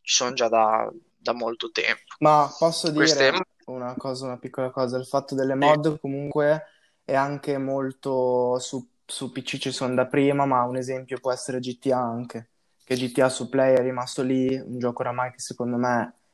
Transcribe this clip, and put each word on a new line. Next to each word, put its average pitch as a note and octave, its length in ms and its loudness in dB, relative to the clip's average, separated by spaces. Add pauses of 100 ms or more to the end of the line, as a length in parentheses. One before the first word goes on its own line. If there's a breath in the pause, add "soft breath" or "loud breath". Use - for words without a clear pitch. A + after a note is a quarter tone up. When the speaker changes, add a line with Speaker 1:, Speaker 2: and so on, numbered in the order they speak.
Speaker 1:
sono B2 320 0
già B2 160 0
da, A2 420 2 (240)
da - 180 -4
molto A#2 380 -6
tempo. - 480 -2
Speaker 2:
Ma D3+ 380 6
posso E3+ 340 0
Speaker 1:
Queste D3 400 4
Speaker 2:
dire F#3 120 0 (220)
una B2+ 320 -10
cosa, C3 280 -8
una B2 120 -8
piccola B2+ 340 -6
cosa, B2+ 260 -2
il B2+ 80 -4
fatto C#3 300 -2
delle C3+ 180 0
Speaker 1:
Sì. C3+ 60 0
Speaker 2:
mod D3+ 400 4
comunque C#3+ 640 0 (400 soft breath)
è - 100 -4
anche C#3 440 0
molto C3 1000 0
su, B2+ 280 -8 (180)
su - 260 -10
P B2+ 120 -8
C - 140 -8
ci C3+ 140 -4
sono B2+ 220 -4
da B2+ 140 2
prima, C#3 380 2
ma B2+ 180 2
un B2+ 140 -2
esempio C3 420 -6
può C3 120 -2
essere B2+ 280 -4
G B2 180 -8
T C3+ 140 0
A B2 80 2
anche, A#2+ 500 -6 (340)
che C3 120 -2
G B2 160 -2
T A#2+ 80 0
A C3 100 6
su B2+ 200 -6
Play C3 260 4
è B2+ 60 6
rimasto B2+ 420 -4
lì, C3 320 0
un B2+ 240 -8
gioco A#2+ 220 -2
oramai B2 300 -4
che - 80 -20
secondo B2 360 -4
me B2 260 2
è - 160 -8 (160)